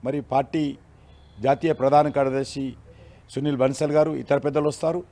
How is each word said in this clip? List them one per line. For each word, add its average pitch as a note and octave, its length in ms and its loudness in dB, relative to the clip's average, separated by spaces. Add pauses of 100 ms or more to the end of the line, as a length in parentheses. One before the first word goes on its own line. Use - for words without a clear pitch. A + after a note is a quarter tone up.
మరి C#3 180 -4
పార్టీ C#3 560 -2 (640)
జాతీయ C#3+ 320 0
ప్రధాన D3 360 4
కార్యదర్శి C3+ 640 -2 (600)
సునీల్ C#3+ 220 -2
బన్సల్ C3+ 340 0
గారు, D3+ 200 4
ఇతర C#3 260 -2
పెద్దలు D3 300 0
వస్తారు. E3 440 -4